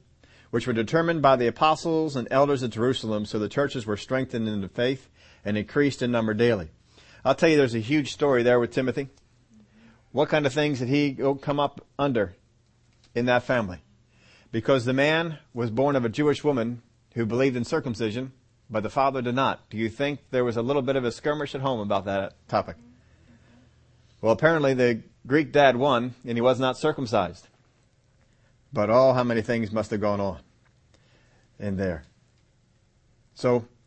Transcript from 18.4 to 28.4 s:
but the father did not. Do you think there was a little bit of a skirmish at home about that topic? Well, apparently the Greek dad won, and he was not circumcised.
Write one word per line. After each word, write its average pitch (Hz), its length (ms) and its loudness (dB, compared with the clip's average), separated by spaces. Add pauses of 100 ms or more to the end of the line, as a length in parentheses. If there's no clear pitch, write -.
but 107 140 -2
the 107 60 -6
father 135 320 0
did 120 140 -2
not. 131 340 -2
Do - 60 -12
you 110 140 -2
think 139 320 -4 (100)
there 127 140 0
was 117 100 -2
a 117 60 -2
little 139 200 0
bit 131 140 -2
of 131 80 0
a 123 80 -2
skirmish 147 420 -4
at 139 60 -8
home 131 220 -2
about 101 240 -2
that 98 300 -4 (120)
topic? - 300 -2 (1400)
Well, 113 100 2
apparently 151 420 2
the 120 300 2 (220)
Greek 135 260 0
dad 135 240 6
won, 123 400 0 (100)
and 120 120 -6
he 117 40 -2
was 123 180 4
not 131 180 -2
circumcised. 110 720 -2 (1200)